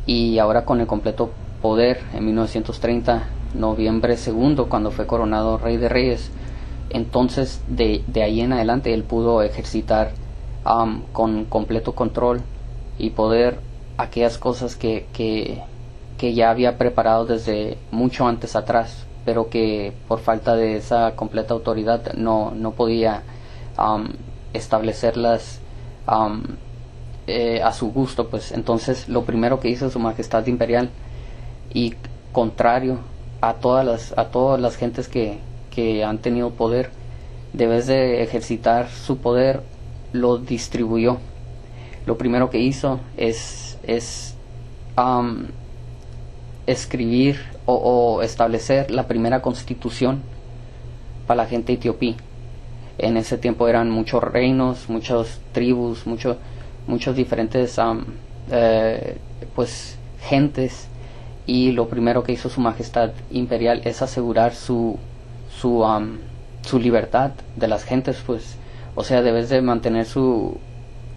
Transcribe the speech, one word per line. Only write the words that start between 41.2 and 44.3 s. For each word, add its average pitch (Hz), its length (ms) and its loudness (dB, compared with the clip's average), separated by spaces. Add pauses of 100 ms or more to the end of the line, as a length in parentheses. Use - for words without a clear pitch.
Lo 113 100 0
primero 123 320 2
que 123 80 -2
hizo 131 420 2 (180)
es, - 640 -4
es, - 520 -4 (600)